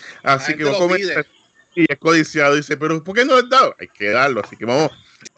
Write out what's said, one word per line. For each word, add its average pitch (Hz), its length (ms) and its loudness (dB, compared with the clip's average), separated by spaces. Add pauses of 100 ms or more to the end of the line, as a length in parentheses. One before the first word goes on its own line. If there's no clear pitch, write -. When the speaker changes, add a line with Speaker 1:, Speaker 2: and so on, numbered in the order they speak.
(260)
Speaker 1:
así 139 280 0
Speaker 2:
La 147 60 -8
Speaker 1:
que 151 60 -4
Speaker 2:
gente - 0 -
Speaker 1:
voy 143 40 2
a 139 40 0
Speaker 2:
lo 196 60 -2
Speaker 1:
comenzar, 175 480 -2 (480)
Speaker 2:
pide. 165 140 2
Speaker 1:
y 143 40 -4
es 139 60 -10
codiciado, 151 560 0
dice, 147 220 -4
pero 156 260 -4
¿por 185 140 -10
qué 240 80 2
no 285 80 -2
lo 254 60 4
has 247 100 4
dado? 247 320 4
Hay 90 80 -16
que 104 220 -4
darlo, 123 340 0
así - 140 -18
que 110 80 -10
vamos 135 240 0 (460)